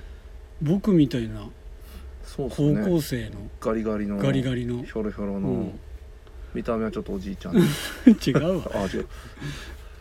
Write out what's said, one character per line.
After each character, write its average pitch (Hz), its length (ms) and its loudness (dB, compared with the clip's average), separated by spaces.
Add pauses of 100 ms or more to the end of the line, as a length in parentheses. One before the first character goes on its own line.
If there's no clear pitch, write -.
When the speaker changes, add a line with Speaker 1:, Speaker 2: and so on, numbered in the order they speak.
(640)
Speaker 1:
僕 190 300 4
み 151 160 8
た 131 100 0
い 113 100 -2
な 107 200 -10 (720)
Speaker 2:
そ - 220 -6
う - 20 -2
っ 110 40 -4
す 151 120 0
ね。 190 220 6
Speaker 1:
高 190 60 4
校 170 100 6
生 117 300 -2
の、 107 200 -10 (100)
Speaker 2:
ガ 113 140 2
リ 113 80 0
ガ 107 160 0
リ 104 80 0
の、 101 120 0
Speaker 1:
ガ 135 120 4
リ 135 120 4
ガ 127 120 0
リ 120 120 -2
の、 123 180 -2
Speaker 2:
ヒ - 80 -12
ョ 110 100 -2
ロ 104 80 0
ヒ - 60 -8
ョ 104 100 -4
ロ 98 140 -2
の、 - 80 0
Speaker 1:
う 123 140 2
ん。 - 180 -6 (720)
Speaker 2:
見 120 80 -4
た 117 140 0
目 110 80 0
は 107 60 -2
ち - 80 -4
ょ - 20 -4
っ 98 40 -6
と 98 80 -6
お 101 60 -2
じ 98 140 -6
い 92 40 -6
ち - 120 -10
ゃ - 20 -4
ん。 - 60 4
Speaker 1:
<laughs> - 0 -
違 185 40 8 (720)
う 156 260 2
わ。 - 160 -6
Speaker 2:
あ、 104 100 0
違 101 140 -2
う。 - 80 -6 (960)